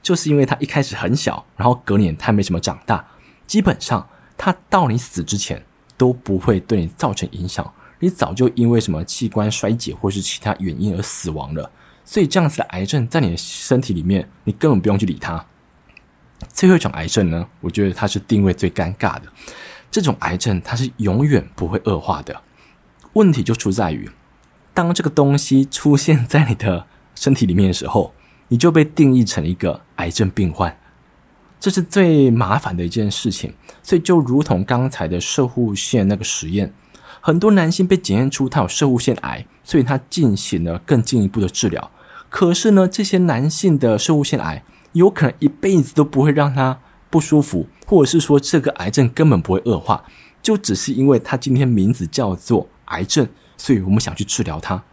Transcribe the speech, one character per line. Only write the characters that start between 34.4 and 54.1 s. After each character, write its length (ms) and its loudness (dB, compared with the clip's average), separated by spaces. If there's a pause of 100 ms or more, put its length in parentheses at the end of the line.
同 220 0
刚 240 0
才 180 -6
的 140 -2
射 260 0
护 260 -2
腺 360 0
那 80 0
个 60 -8
实 260 -6
验， 240 -4 (480)
很 180 0
多 120 4
男 200 4
性 160 0
被 80 4
检 220 -2
验 120 2
出 200 -2
他 120 -2
有 60 0
射 220 0
护 100 2
腺 220 0
癌， 240 -10 (180)
所 160 2
以 40 4
他 140 0 (120)
进 260 2
行 300 -4
了 140 -4
更 220 2
进 220 0
一 60 0
步 100 -4
的 80 0
治 220 -2
疗。 200 -8 (400)
可 220 2
是 200 2
呢， 160 6
这 160 -4
些 160 0
男 280 0
性 300 2
的 180 2
射 200 0
护 80 2
腺 160 -2
癌 240 -6 (300)
有 140 6
可 200 2
能 100 -2
一 100 0
辈 320 2
子 140 -2
都 100 4
不 200 2
会 80 4
让 200 2
他 280 -2 (320)
不 100 4
舒 180 2
服， 280 -2 (180)
或 180 6
者 60 2
是 100 2
说 200 4
这 200 0
个 120 -2
癌 180 -6
症 200 2
根 200 2
本 100 4
不 140 -2
会 120 0
恶 140 0
化， 240 -4 (380)
就 160 0
只 160 -4
是 180 -6
因 140 0
为 140 4
他 180 -6
今 160 -2
天 140 2
名 260 2
字 140 -4
叫 280 -2
做 320 -2 (180)
癌 180 -6
症， 260 0 (260)
所 200 0
以 60 0
我 80 -6
们 120 4
想 140 -6